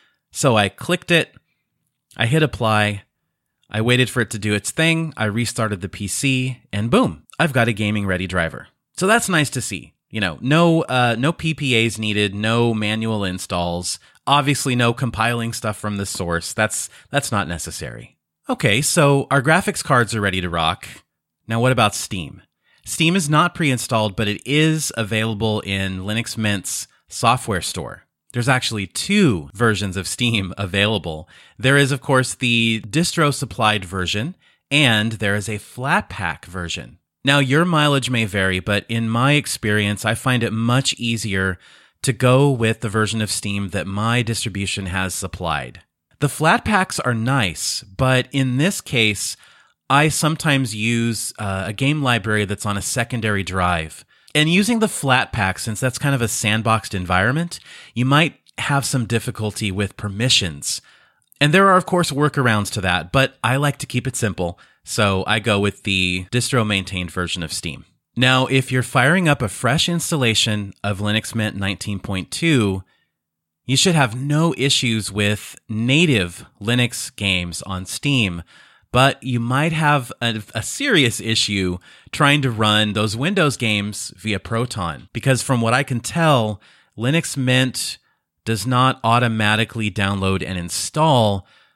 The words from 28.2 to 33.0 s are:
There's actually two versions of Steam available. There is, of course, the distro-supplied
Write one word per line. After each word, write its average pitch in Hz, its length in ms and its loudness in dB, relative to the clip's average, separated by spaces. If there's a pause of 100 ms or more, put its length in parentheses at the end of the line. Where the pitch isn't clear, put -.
There's 120 160 -2
actually 117 400 0
two 131 640 0
versions 101 440 0
of 90 100 -6
Steam 110 500 -2
available. 92 720 -2 (300)
There 131 180 2
is, 143 160 4
of 131 80 -2
course, 127 360 0
the 117 520 0
distro-supplied 127 960 0